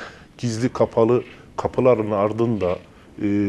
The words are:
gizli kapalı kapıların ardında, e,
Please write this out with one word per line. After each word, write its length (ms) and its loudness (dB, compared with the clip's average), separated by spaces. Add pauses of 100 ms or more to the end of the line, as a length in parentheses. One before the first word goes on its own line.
(380)
gizli 320 -2
kapalı 540 2 (340)
kapıların 540 0
ardında, 600 0
e, 560 -8 (220)